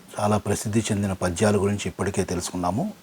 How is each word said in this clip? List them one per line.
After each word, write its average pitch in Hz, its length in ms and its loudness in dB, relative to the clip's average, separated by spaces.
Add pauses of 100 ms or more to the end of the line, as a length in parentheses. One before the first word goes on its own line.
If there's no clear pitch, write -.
(200)
చాలా 104 180 2
ప్రసిద్ధి 104 420 0
చెందిన 101 340 0
పద్యాల 92 420 2
గురించి 101 320 0
ఇప్పటికే 98 360 -2
తెలుసుకున్నాము. 92 800 -2